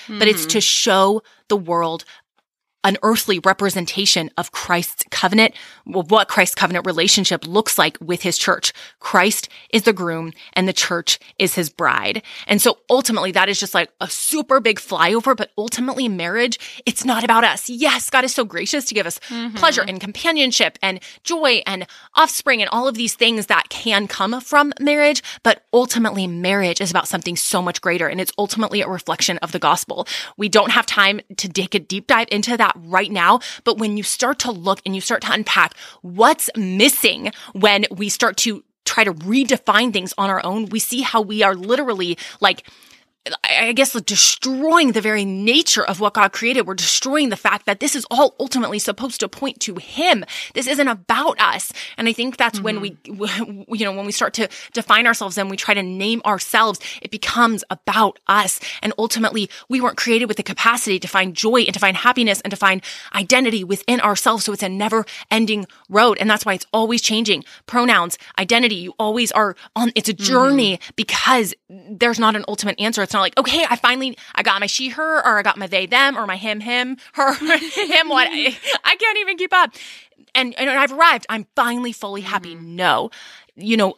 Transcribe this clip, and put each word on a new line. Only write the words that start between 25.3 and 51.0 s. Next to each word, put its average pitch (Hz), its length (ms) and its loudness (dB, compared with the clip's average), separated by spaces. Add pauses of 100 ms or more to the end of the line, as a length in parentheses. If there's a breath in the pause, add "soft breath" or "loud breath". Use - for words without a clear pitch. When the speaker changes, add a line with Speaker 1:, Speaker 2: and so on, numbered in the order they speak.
Speaker 1:
but - 280 2
ultimately 226 540 2
marriage 180 560 0
is 196 80 -4
about 175 180 -2
something 175 280 -6
so - 260 -2
much 175 180 -4
greater, 175 280 -2
and 180 120 -6
it's 185 200 -6
ultimately 208 420 -2
a - 60 -2
reflection 175 500 -4
of 160 140 -8
the 170 80 -6
gospel. 165 480 0 (280 loud breath)
We 208 140 -2
don't 208 220 4
have - 160 2
time 202 340 2 (160)
to - 100 -6
take 185 280 -4
a 202 40 2
deep 190 280 -10
dive 233 240 2
into 214 260 -2
that 214 180 4
right 185 360 -2
now, 196 300 4 (240 loud breath)
but 233 140 0
when 214 180 -2
you 208 60 -6
start 254 360 -2
to 247 100 -4
look 190 360 -2
and 190 100 -4
you 190 60 -8
start 226 220 -2
to 226 100 -2
unpack 196 400 0 (280 loud breath)
what's 220 540 2
missing 202 720 2 (220 loud breath)
when 202 400 4
we 196 160 -6
start 196 300 0
to 214 260 -2 (220)
try - 180 2
to 202 100 0
redefine 220 800 2
things 190 260 -4
on 196 120 0
our 190 160 -2
own, 202 220 -2
we 208 120 -4
see 240 220 -4
how 233 180 0
we 214 240 0
are 196 100 4
literally, 190 640 -2 (220 loud breath)
like, 190 260 2 (800 soft breath)
I, 214 240 2
I 233 60 0
guess, 262 200 2
like, 233 140 -6
destroying 262 880 2
the 220 80 0
very 214 240 0
nature 208 600 2
of 180 140 -4
what 208 160 0
God 202 180 4
created. 233 320 0
We're 185 80 -6
destroying 262 560 0
the 202 80 -2
fact 208 300 -2
that 196 120 -2
this 294 160 -2
is 247 140 -4
all 254 300 4
ultimately 240 400 -2
supposed 226 400 -6
to 214 80 -2
point - 320 -8
to 185 160 -6
him. 277 500 0 (300 loud breath)
This 262 100 -4
isn't 277 220 0
about 233 520 -2